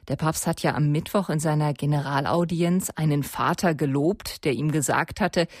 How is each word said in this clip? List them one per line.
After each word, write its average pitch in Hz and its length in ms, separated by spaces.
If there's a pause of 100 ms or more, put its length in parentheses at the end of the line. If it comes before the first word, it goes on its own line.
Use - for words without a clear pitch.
Der 135 100
Papst - 300
hat 165 160
ja 151 120
am 147 180
Mittwoch 175 380
in 156 100
seiner 151 320
Generalaudienz 151 1160
einen 147 320
Vater 156 520
gelobt, 143 680
der 147 80
ihm 147 180
gesagt 147 520
hatte, 175 260 (120)